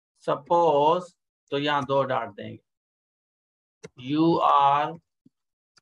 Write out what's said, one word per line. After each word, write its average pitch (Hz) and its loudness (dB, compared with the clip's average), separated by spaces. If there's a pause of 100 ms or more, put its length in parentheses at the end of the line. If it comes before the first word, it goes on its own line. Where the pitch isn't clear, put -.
(200)
Suppose, 160 0 (360)
तो 143 -4
यहाँ 143 -4
दो 135 0
डाल 120 -4
देंगे, 110 -16 (1500)
"You 165 2
are 143 2 (840)